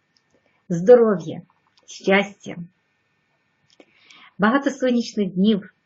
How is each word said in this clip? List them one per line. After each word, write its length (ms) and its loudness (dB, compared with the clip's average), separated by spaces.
здоров'я, 720 4
щастя, 720 -4
багато 340 -2
сонячних 580 -4
днів 440 -2